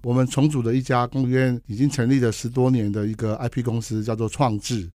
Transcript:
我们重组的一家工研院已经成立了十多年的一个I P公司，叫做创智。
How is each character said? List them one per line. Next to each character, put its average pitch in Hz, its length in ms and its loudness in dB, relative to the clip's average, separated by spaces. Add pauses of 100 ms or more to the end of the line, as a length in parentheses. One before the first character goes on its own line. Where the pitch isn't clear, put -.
我 120 100 0
们 127 140 4
重 139 200 2
组 147 140 0
的 117 140 0
一 135 40 2
家 123 280 0
工 135 160 -2
研 123 80 0
院 127 340 2
已 101 100 -8
经 139 140 2
成 120 180 0
立 135 120 4
了 120 120 2
十 - 160 -6
多 127 220 2
年 110 220 2
的 104 160 -2
一 110 80 -4
个 107 220 -2
I 120 120 -4
P 123 140 -4
公 117 180 -2
司， 110 220 -4
叫 113 120 -2
做 110 140 -2
创 113 300 0
智。 101 340 -4